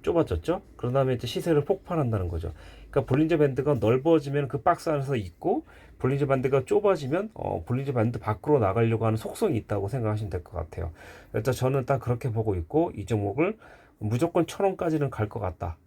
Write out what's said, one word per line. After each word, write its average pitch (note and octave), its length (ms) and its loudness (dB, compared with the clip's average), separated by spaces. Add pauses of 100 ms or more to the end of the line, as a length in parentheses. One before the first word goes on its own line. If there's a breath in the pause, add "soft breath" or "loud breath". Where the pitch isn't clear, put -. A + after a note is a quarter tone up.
좁아졌죠? D#3+ 600 0 (120)
그런 B2 180 -4
다음에 C3 200 2
이제 A#2 140 -4
시세를 D#3+ 380 2
폭발한다는 A#2+ 600 0
거죠. E2+ 240 -6 (380 loud breath)
그러니까 - 200 0
볼린저 D#3 280 4
밴드가 C#3+ 380 2
넓어지면 C#3 720 2
그 A#2+ 140 -4
박스 E3+ 280 2
안에서 C#3 260 0
있고, D3+ 500 -4 (340 loud breath)
볼린저 C#3 260 2
밴드가 C3 400 2
좁아지면, G3 680 2
어, F#2+ 300 -6
볼린저 C3+ 300 -2
밴드 A#2 260 0
밖으로 C3+ 400 0
나가려고 A2 460 2
하는 A2 120 2
속성이 E3+ 400 -2
있다고 G2+ 300 -2
생각하시면 G#2+ 420 -2
될 F2+ 140 -6
것 - 140 -12
같아요. E2 340 -8 (420 loud breath)
일단 A#2 200 0
저는 C3 320 0
딱 C3+ 140 0
그렇게 A#2+ 320 -4
보고 G#2+ 240 -2
있고, C#3 400 0
이 G2+ 100 -8
종목을 A2+ 520 -2 (420 loud breath)
무조건 D#3 480 0
천 - 180 -2
원까지는 D#3 440 0
갈 G#2+ 200 -2
것 A2 100 -10
같다 F2+ 480 -6